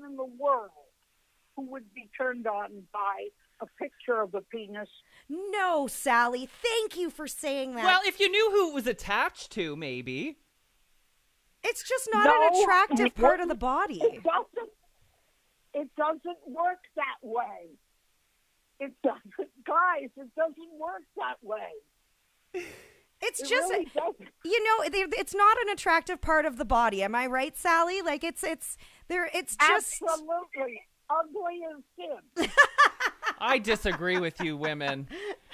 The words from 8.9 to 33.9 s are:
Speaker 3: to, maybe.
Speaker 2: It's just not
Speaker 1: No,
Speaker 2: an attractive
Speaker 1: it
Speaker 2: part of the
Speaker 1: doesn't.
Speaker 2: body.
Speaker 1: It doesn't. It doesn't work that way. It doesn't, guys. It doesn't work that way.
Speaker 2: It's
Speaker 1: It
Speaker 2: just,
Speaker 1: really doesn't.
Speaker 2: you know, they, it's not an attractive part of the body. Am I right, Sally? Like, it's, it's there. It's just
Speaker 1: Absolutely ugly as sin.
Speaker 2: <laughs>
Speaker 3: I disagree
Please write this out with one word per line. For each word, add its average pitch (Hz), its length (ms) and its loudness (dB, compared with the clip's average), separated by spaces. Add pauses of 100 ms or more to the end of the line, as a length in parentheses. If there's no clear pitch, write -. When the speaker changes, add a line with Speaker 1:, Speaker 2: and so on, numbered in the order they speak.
Speaker 3:
to, 160 220 -4
maybe. 135 640 -8 (1300)
Speaker 2:
It's 453 240 -4
just 494 240 -4
not 311 140 6
Speaker 1:
No, 302 220 8
Speaker 2:
an 370 140 6
attractive 370 460 4
Speaker 1:
it - 80 -6
Speaker 2:
part 294 240 6
of 349 80 -2
the 302 80 -2
Speaker 1:
doesn't. 208 40 -8
Speaker 2:
body. 262 420 -2
Speaker 1:
It - 220 2
doesn't. 392 480 -2 (1000)
It 285 240 -6
doesn't 320 500 -4
work 349 320 -2 (160)
that 269 260 -6
way. 208 480 -6 (1120)
It 277 140 -8 (100)
doesn't, - 640 -4
guys. 320 520 2
It 269 180 -18
doesn't 320 440 -4
work 339 240 -8 (140)
that 254 240 -6
way. 98 300 -8 (1500)
Speaker 2:
It's 466 200 -4
Speaker 1:
It 539 60 -8
Speaker 2:
just, 508 240 2
Speaker 1:
really 370 140 0 (100)
doesn't. 302 340 -6 (140)
Speaker 2:
you 427 200 0
know, 427 260 2
they, 381 160 0 (120)
it's - 180 -4
not 415 280 6
an 415 60 0
attractive 339 520 0
part 311 240 2
of 254 120 -4
the 285 80 -4
body. 226 380 2
Am 208 120 0
I 247 120 0
right, 262 300 -2
Sally? 349 440 2
Like, 311 220 -2
it's, 339 200 -6
it's - 340 -6 (300)
there. 349 260 -2
It's 330 220 -4
just 339 480 4
Speaker 1:
Absolutely 311 800 -4 (280)
ugly 339 600 -2
as 294 140 -14 (640)
sin. - 40 -2 (380)
Speaker 2:
<laughs> - 520 -4
Speaker 3:
I 254 200 2
disagree 185 600 0